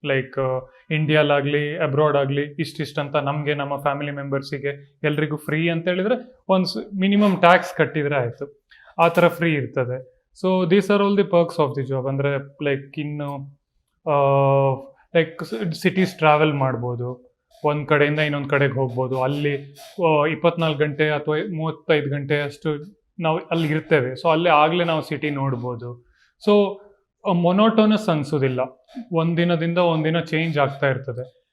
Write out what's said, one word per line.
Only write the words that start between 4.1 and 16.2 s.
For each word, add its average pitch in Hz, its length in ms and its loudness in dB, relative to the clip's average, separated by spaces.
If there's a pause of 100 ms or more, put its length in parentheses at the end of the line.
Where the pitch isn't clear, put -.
ಮೆಂಬರ್ಸಿಗೆ 139 920 -8
ಎಲ್ರಿಗೂ 151 340 -2
ಫ್ರೀ 160 320 -2
ಅಂತ 165 200 -2
ಹೇಳಿದ್ರೆ 190 480 -2 (120)
ಒಂದ್ 185 180 2
ಸ್-, 196 340 -8
ಮಿನಿಮಮ್ 202 400 4
ಟ್ಯಾಕ್ಸ್ 180 360 6
ಕಟ್ಟಿದ್ರೆ 143 400 0
ಆಯ್ತು, 127 460 -6 (360)
ಆ 170 100 6
ಥರ 170 200 4
ಫ್ರೀ 165 260 0
ಇರ್ತದೆ. 127 680 -6 (200)
So 185 260 0
these 196 200 4
are 202 100 4
all 202 200 2
the 190 100 2
perks 170 360 2
of 131 140 -6
the 131 140 -4
job. 131 140 -4
ಅಂದ್ರೆ, 139 280 -2
like, 139 640 -6
ಇನ್ನು, 143 580 -10 (520)
ಆ, 147 40 2 (1040)
like, 160 260 -2
ಸ್-, 208 280 -6
ಸಿಟೀಸ್ 180 460 0
ಟ್ರಾವೆಲ್ 156 340 6